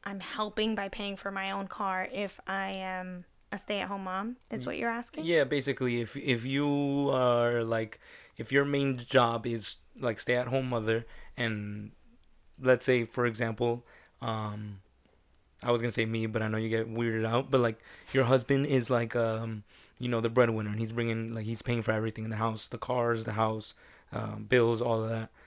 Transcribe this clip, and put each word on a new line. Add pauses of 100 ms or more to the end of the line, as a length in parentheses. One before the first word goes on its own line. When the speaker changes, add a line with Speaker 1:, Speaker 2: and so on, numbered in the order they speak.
Speaker 1:
I'm
helping
by
paying
for
my
own
car
if
I
am (260)
a
stay-at-home
mom, (120)
is
Speaker 2:
Ye-,
Speaker 1:
what
you're
asking?
Speaker 2:
Yeah,
basically,
if,
if
you
are,
like, (380)
if
your
main
job
is, (220)
like,
stay-at-home
mother, (300)
and (680)
let's
say,
for
example, (360)
um, (840)
I
was
gonna
say
me,
but
I
know
you
get
weirded
out,
but,
like, (340)
your
husband
is,
like,
um, (340)
you
know,
the
breadwinner,
and
he's
bringing,
like,
he's
paying
for
everything
in
the
house,
the
cars,
the
house, (380)
um,
bills,
all
of
that, (180)